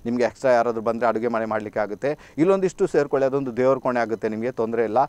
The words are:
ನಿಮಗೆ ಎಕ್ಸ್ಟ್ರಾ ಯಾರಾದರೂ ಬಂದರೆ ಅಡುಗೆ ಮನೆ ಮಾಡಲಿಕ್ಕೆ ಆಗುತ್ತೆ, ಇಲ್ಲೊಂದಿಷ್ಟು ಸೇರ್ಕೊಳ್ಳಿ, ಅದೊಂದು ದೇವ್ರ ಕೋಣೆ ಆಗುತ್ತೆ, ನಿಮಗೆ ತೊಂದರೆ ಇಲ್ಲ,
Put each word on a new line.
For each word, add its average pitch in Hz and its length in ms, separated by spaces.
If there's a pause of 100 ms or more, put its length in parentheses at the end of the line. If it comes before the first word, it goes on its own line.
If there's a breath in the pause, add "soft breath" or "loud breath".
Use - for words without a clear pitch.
ನಿಮಗೆ 120 180
ಎಕ್ಸ್ಟ್ರಾ 123 280
ಯಾರಾದರೂ 117 300
ಬಂದರೆ 117 260
ಅಡುಗೆ 113 200
ಮನೆ 113 180
ಮಾಡಲಿಕ್ಕೆ 107 340
ಆಗುತ್ತೆ, 104 580
ಇಲ್ಲೊಂದಿಷ್ಟು 185 500
ಸೇರ್ಕೊಳ್ಳಿ, 139 380
ಅದೊಂದು 131 320
ದೇವ್ರ 127 200
ಕೋಣೆ 123 220
ಆಗುತ್ತೆ, 110 300
ನಿಮಗೆ 113 220
ತೊಂದರೆ 113 320
ಇಲ್ಲ, 110 140 (120)